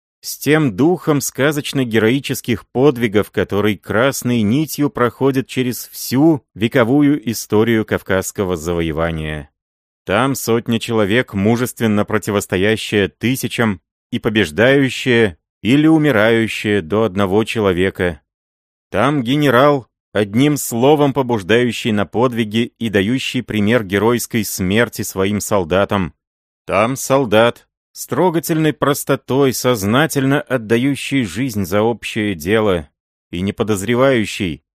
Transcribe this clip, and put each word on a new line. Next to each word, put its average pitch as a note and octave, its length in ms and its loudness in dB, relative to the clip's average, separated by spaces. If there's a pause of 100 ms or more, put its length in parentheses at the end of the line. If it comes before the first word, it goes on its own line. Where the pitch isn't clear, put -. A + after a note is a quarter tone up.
(200)
с - 160 -12
тем C#3+ 400 0
духом D3+ 440 2
сказочно-героических B2+ 1500 -2
подвигов, A#2 640 2
который G2+ 460 -2
красной A#2+ 680 -2
нитью C#3 480 -2
проходит B2+ 560 -2
через B2 420 -6
всю D3 560 0 (100)
вековую C3 760 2
историю A2 540 0
кавказского F#2+ 720 -2
завоевания. D#2 920 -4 (540)
Там B2 320 0
сотня A#2 420 -2
человек, A2 560 -2
мужественно A2 720 0
противостоящая G2+ 1040 -2
тысячам, A2+ 720 -2 (320)
и A#2+ 80 -4
побеждающая A2+ 1160 2 (260)
или C#3+ 260 4
умирающая A2+ 920 2
до F#2 220 -2
одного G2+ 400 0
человека. F#2 760 0 (680)
Там B2+ 360 0
генерал, C#3 640 2 (240)
одним A2+ 460 0
словом C#3 540 2
побуждающий A#2+ 760 0
на G2+ 160 0
подвиги A#2 720 -2
и A2+ 100 -4
дающий A2 540 0
пример G#2+ 400 0
геройской G#2+ 640 0
смерти G#2 580 -2
своим G2 380 -2
солдатам. F#2+ 760 0 (520)
Там G#2+ 280 0
солдат, A#2+ 760 2 (240)
с - 140 -14
трогательной D#3+ 680 0
простотой, C3+ 800 0
сознательно C3 880 0
отдающий B2+ 840 -2
жизнь G#2 400 -4
за G2 180 0
общее G#2+ 540 -2
дело F#2 520 0 (440)
и F2 80 -4
не G2 120 -2
подозревающий, G#2+ 1120 0 (160)